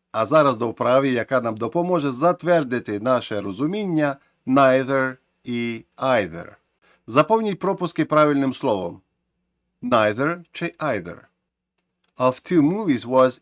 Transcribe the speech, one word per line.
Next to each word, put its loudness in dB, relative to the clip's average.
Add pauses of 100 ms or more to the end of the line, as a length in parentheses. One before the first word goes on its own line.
(140)
А 0
зараз 4
до -2
вправи, 0
яка 0
нам -4
допоможе -2
затвердити -2
наше -2
розуміння -2 (300)
«neither» 2 (260)
і. -6 (120)
«either». -2 (520)
Заповніть 2
пропуски -2
правильним 2
словом. -4 (800)
Neither 0
чи -8 (140)
either. -6 (1000)
Of -2
two 6
movies 0
was 2